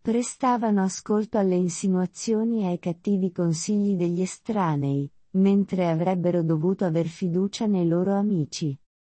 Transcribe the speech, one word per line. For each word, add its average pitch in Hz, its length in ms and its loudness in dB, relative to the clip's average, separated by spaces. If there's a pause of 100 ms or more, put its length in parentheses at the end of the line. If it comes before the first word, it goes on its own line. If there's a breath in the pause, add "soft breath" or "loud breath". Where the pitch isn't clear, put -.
Prestavano 233 800 0
ascolto 208 560 -2
alle 190 160 2
insinuazioni 190 1080 0
e 190 40 -2
ai 175 140 -2
cattivi 185 500 -2
consigli 190 640 0
degli 175 260 0
estranei, 147 880 -2 (280)
mentre 190 520 2
avrebbero 175 540 0
dovuto 165 420 0
aver 165 220 0
fiducia 185 600 -2
nei 185 200 2
loro 180 280 2
amici. 170 600 -2 (400)